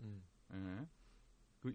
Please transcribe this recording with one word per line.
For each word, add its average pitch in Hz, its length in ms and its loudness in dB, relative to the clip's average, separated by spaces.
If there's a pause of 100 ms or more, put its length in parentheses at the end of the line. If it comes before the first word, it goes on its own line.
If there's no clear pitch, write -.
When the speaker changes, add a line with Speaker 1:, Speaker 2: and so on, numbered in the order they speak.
Speaker 1:
음. 104 220 0 (320)
Speaker 2:
예. 95 320 4 (760)
그 127 140 6